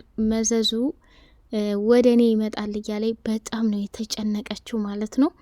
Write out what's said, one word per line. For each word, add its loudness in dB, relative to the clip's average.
መዘዙ 0
ወደ 6
እኔ 6
ይመጣል 0
እያለች -4
በጣም -4
ነው 0
የተጨነቀችው -6
ማለት -6
ነው። 4